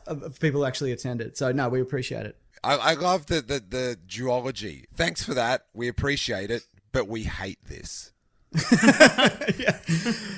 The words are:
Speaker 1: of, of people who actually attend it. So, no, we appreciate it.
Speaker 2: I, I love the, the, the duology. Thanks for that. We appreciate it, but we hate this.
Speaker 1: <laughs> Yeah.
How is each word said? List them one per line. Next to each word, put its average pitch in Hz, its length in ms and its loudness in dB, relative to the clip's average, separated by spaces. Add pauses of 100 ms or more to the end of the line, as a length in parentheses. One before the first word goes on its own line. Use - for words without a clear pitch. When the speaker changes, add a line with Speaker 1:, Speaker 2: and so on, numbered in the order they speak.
Speaker 1:
of, 147 180 -8
of 147 160 -12
people 143 220 2
who 135 40 0
actually 127 260 -4
attend 120 280 -6
it. 117 180 -10
So, 127 140 0
no, 131 160 0
we 127 120 0
appreciate 127 460 -4
it. - 100 -14 (280)
Speaker 2:
I, 135 120 2
I 135 180 4
love 170 320 0
the, 165 140 0
the, 131 280 -4
the 123 300 -4 (100)
duology. 123 760 -4 (100)
Thanks 165 280 -2
for - 120 -4
that. 123 400 0
We 117 120 -6
appreciate 120 640 -2
it, 117 160 -4 (260)
but 120 140 0
we 113 180 -6
hate - 400 -6
this. - 480 -14 (400)
Speaker 1:
<laughs> - 200 2 (880)
Yeah. - 200 0 (600)